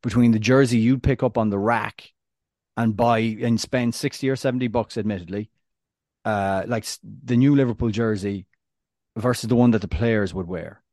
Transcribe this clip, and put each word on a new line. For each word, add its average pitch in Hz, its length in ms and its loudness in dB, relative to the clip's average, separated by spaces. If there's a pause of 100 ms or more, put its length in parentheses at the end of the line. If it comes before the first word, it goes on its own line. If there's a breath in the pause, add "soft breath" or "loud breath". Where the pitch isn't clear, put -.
between 120 280 2
the 110 80 4
jersey 123 400 4
you'd 120 240 2
pick 135 220 0
up 117 120 -2
on 107 140 0
the 101 80 -2
rack 107 540 -4 (640)
and 113 200 0
buy 117 220 2
and 113 420 -2
spend 120 320 -2
sixty - 360 -4
or 131 80 -2
seventy 127 320 -2
bucks, 110 280 -4
admittedly, 101 540 -6 (720)
uh, 98 440 -2
like, 113 160 -4
s-, - 160 -12 (240)
the 120 120 0
new 139 200 6
Liverpool 120 340 0
jersey 101 560 -4 (680)
versus 117 320 -2
the 123 80 4
one 120 160 6
that 110 80 2
the 101 80 -8
players 107 440 0
would 90 140 -6
wear. 82 340 -10 (120)